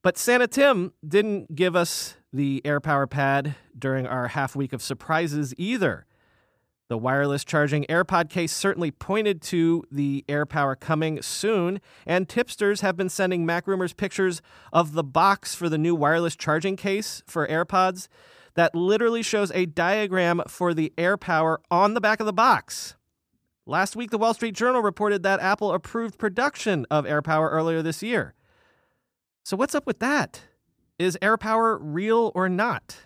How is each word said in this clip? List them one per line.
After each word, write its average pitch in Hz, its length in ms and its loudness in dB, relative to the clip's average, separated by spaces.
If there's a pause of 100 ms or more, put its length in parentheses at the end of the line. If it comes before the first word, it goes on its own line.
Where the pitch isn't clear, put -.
But 185 160 2
Santa 247 300 4
Tim 254 460 2 (120)
didn't 202 480 0
give 170 220 2
us - 400 0 (160)
the 135 320 0
AirPower 143 460 0
pad 139 460 0 (220)
during 131 300 -2
our 123 220 -4
half 139 260 -4
week 139 160 -4
of 123 100 -8
surprises 147 760 -2
either. 185 480 -2 (840)
The 113 120 -4
wireless 139 440 0
charging 147 420 2
AirPod 170 440 2
case 170 220 -4
certainly 175 400 -2
pointed 202 520 -2
to 165 480 2
the 139 360 -2
AirPower 143 520 -2
coming 156 440 -2
soon, 196 580 -2 (240)
and 180 240 0
tipsters 208 520 0
have 190 140 0
been 185 140 -2
sending 180 360 -2
MacRumors 180 520 -2
pictures 185 420 -2 (320)
of 156 220 2
the 160 100 0
box 170 520 2
for 175 120 -4
the 156 120 0
new 170 160 2
wireless 160 400 2
charging 165 400 -2
case 202 500 -4
for 156 220 -2
AirPods 185 600 0 (460)
that 170 220 2
literally 214 480 2
shows 208 320 0
a 180 100 2
diagram 180 840 0
for 175 280 -2
the 160 200 -2
AirPower 165 640 0 (140)
on 202 240 4
the 226 60 0
back 214 180 2
of 214 80 -2
the 214 40 0
box. - 640 2 (680)
Last 180 300 -2
week, 226 160 -6
the 220 80 -2
Wall 226 160 2
Street 226 180 -4
Journal 240 300 0
reported 202 400 0
that 196 160 2
Apple 196 340 0
approved 220 460 -6
production 214 720 -2
of 151 140 2
AirPower 156 460 0
earlier 160 300 0
this 160 220 -4
year. 214 320 -4 (1080)
So 190 140 -6
what's 269 160 0
up 285 140 -2
with 233 120 -4
that? 262 440 -2 (560)
Is 175 200 0
AirPower 220 640 2
real 208 540 0
or 185 120 2
not? 196 580 -2